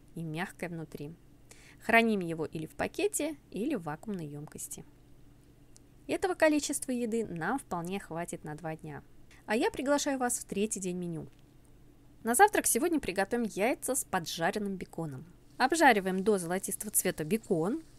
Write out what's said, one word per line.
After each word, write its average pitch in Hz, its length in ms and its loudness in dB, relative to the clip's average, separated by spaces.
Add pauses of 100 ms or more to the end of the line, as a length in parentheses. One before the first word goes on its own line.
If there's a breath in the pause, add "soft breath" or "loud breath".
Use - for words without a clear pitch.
(160 soft breath)
и 165 80 -6
мягкое 165 460 -6
внутри. 160 440 -10 (720 loud breath)
Храним 226 320 6
его 165 280 -2
или 160 200 -8
в - 80 -16
пакете, 311 640 -2 (160)
или 254 240 -2
в 175 60 -4
вакуумной 165 440 -6
ёмкости. 147 580 -12 (1200)
Этого 359 280 0
количества 302 580 2
еды 233 340 0
нам 175 320 -2
вполне 180 400 -4
хватит 170 460 -8
на 156 120 -8
два 160 200 -6
дня. 147 260 -12 (440 loud breath)
А 214 100 0
я 359 140 2
приглашаю 277 480 0
вас 247 200 -2
в - 60 -10
третий 202 360 -2
день 180 180 -4
меню. 165 300 -6 (920)
На 226 120 2
завтрак 381 320 6
сегодня 311 340 2
приготовим 196 440 0
яйца 202 500 0
с - 100 -2
поджаренным 190 720 -2
беконом. 160 480 -8 (320)
Обжариваем 208 680 6
до 202 140 4
золотистого 185 540 -4
цвета - 340 0
бекон, 208 580 0 (160)